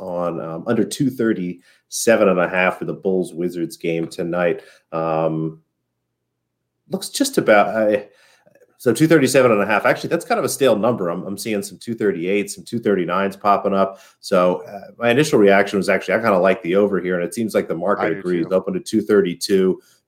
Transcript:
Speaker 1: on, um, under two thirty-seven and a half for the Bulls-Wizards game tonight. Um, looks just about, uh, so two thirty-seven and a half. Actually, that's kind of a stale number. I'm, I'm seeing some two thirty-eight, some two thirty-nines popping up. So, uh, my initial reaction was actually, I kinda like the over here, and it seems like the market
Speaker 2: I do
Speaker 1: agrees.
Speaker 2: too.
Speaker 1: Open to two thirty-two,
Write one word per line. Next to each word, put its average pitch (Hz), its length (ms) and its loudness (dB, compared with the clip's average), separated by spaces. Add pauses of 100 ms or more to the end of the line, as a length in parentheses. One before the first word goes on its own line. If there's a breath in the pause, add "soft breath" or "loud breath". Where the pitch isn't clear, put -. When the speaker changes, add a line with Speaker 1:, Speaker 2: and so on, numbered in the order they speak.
Speaker 1:
on, 87 400 -6
um, 82 260 -10
under 113 160 0
two 127 280 -2
thirty-seven 107 1160 0
and 90 120 2
a 87 80 2
half 92 300 0
for 87 80 -10
the 82 80 -6
Bulls-Wizards 85 840 -4
game 82 320 -4
tonight. 85 540 -4 (300 loud breath)
Um, 80 720 -4 (1300)
looks - 220 -6
just - 260 -2
about, - 320 4
uh, 107 340 0 (760 soft breath)
so 123 160 0
two 160 120 2
thirty-seven 135 460 4
and 101 100 2
a 92 40 0
half. 104 180 0
Actually, - 240 0
that's 170 160 -4
kind 233 140 -2
of 165 60 -2
a 120 40 -2
stale 123 260 2
number. 101 360 0
I'm, 87 140 -6
I'm 98 140 -10
seeing 104 240 -4
some 92 160 -16
two 117 160 -10
thirty-eight, 98 560 -2
some 87 140 -16
two 117 160 -8
thirty-nines 95 560 -2
popping 98 380 0
up. 98 260 0 (200 loud breath)
So, 90 420 2
uh, 101 360 -16
my 120 120 0
initial 143 280 2
reaction 101 380 4
was 95 140 0
actually, 95 240 0
I 110 40 2
kinda 110 200 2
like 95 240 2
the 85 140 -2
over 101 220 2
here, 90 160 -4
and 87 80 -2
it 87 120 -6
seems 107 200 -4
like 98 140 0
the 85 80 -4
market 98 260 -2
Speaker 2:
I 107 60 0
do 98 120 -4
Speaker 1:
agrees. 87 260 -2
Speaker 2:
too. 92 80 -2
Speaker 1:
Open 95 200 -2
to 90 60 -6
two 110 200 -2
thirty-two, 95 800 2 (280 soft breath)